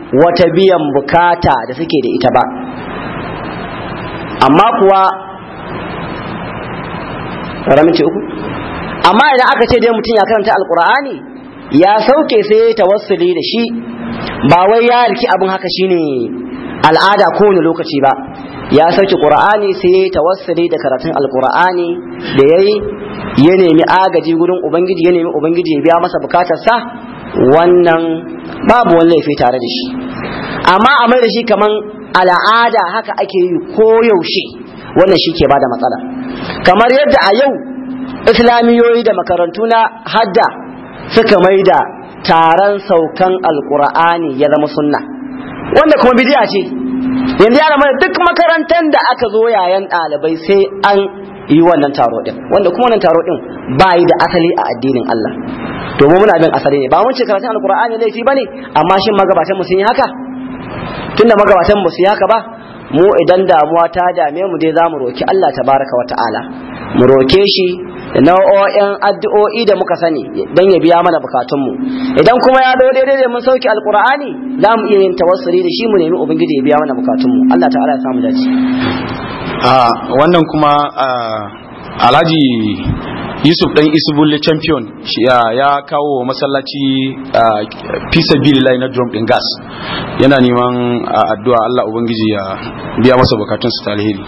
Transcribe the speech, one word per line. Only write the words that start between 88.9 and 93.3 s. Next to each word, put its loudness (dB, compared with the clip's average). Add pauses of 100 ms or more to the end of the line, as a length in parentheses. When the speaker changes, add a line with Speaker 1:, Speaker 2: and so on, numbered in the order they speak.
Speaker 2:
din -4
gas. 0 (720)
Yana 4
neman, 0
ah, 0
addu'a 0
Allah -2
Ubangiji -2
ya -4 (580)
biya 6
masa 2